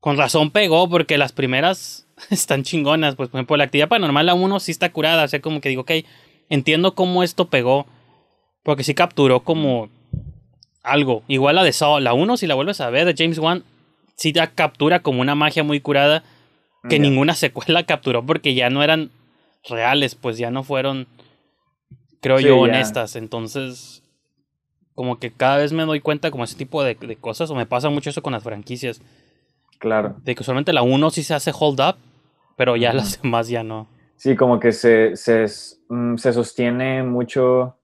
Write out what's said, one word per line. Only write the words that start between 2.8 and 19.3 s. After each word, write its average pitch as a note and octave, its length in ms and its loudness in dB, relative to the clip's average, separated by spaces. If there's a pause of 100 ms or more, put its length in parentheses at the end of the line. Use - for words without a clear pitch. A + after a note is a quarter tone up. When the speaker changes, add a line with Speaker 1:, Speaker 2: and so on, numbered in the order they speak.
Speaker 1:
Pues, B2+ 160 -8
por C3+ 80 -6
ejemplo, C3 180 -2
la C#3+ 80 2
Actividad C#3+ 240 0
Paranormal, E3 380 2
la F3+ 80 4
uno F#3+ 260 0
sí - 120 -8
está F3 200 -4
curada, D#3+ 320 0
o C#3 40 -4
sea, C#3+ 120 -4
como D#3 220 -6
que C#3 80 -2
digo, C3 120 -4
"Ok, E3 100 -4 (580)
entiendo D#3 440 2
cómo F3+ 280 0
esto F3 260 -2
pegó", C3+ 380 0 (760)
porque C#3 220 -2
sí - 100 -2
capturó C#3 500 2
como C3+ 440 -2 (920)
algo. C3 460 0
Igual C#3 280 2
la F#3+ 80 4
de C#3 80 4
Saw, D3 280 2
la A#2+ 120 2
uno, F#3+ 240 2
si G3 100 -4
la D3+ 80 0
vuelves D3+ 280 -2
a A#2+ 80 -4
ver, D3 160 2
de E3+ 100 2
James E3 220 0
Wan, E3 260 -2 (520)
sí D#3 160 -2
ya D#3+ 160 2
captura D#3+ 520 0
como B2+ 220 -2
una C#3+ 120 0
magia D3+ 300 0
muy D3 160 -2
curada D3 420 2 (680)
que D#3 60 2
Speaker 2:
Ya. D3 60 4
Speaker 1:
ninguna C#3+ 320 2
<laughs> - 20 -6
secuela D#3+ 480 -2
capturó B2+ 420 -2
porque D3 280 -2
ya B2 140 2
no C#3 140 0
eran D#3 280 0 (560)